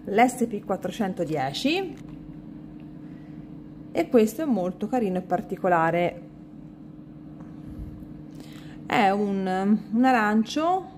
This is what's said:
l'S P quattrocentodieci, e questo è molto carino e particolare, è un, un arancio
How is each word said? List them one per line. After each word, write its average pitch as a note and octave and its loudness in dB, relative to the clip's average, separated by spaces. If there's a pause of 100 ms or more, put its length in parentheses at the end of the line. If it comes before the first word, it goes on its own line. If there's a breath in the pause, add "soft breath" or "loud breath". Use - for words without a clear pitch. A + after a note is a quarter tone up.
l'S A#3 4
P G#3 -6
quattrocentodieci, F#3 -2 (2000 loud breath)
e E4 0
questo A3 6
è - 0
molto G3 0
carino G#3 0
e F#3 -2
particolare, F3 2 (2750 loud breath)
è G3+ 6
un, G3 2 (140)
un A#3+ 4
arancio B3+ 4 (140)